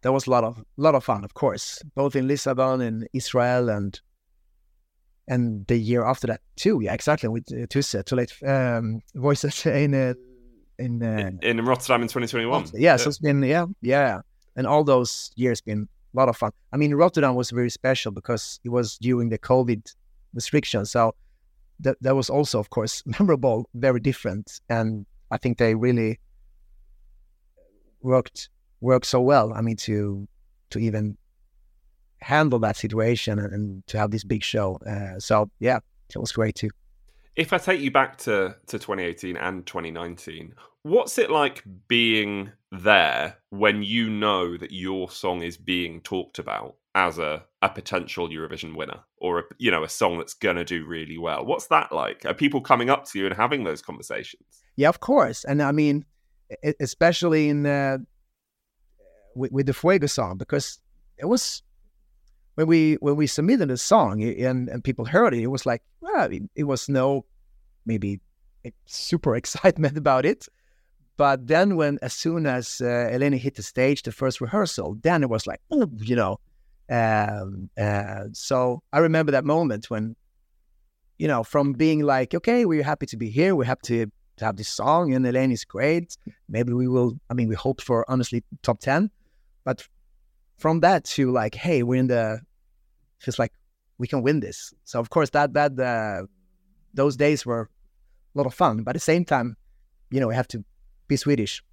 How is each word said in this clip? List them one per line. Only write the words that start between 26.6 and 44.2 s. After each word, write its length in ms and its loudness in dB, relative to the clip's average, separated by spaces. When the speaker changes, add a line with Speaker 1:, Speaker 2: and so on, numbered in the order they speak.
Speaker 1:
worked, 460 0
worked 240 4
so 160 2
well, 320 4
I 80 -6
mean, 160 -2
to, 500 -4
to 80 -6
even 400 -2
handle 380 2
that 160 0
situation 600 -2
and, 140 -6
and 360 -8
to 100 -6
have 120 0
this 140 -4
big 180 -2
show. 440 -2
Uh, 340 -8
so, 300 2
yeah, 200 0
it 40 -8
was 140 -6
great 220 -2
too. 160 -6
Speaker 2:
If 160 -2
I 60 2
take 220 0
you 100 -2
back 280 2
to, 380 0
to 120 -8
twenty 260 -6
eighteen 320 -6
and 300 -6
twenty 240 -8
nineteen, 640 -12
what's 360 0
it 120 2
like 320 0
being 640 2
there 640 2
when 320 2
you 260 -2
know 480 0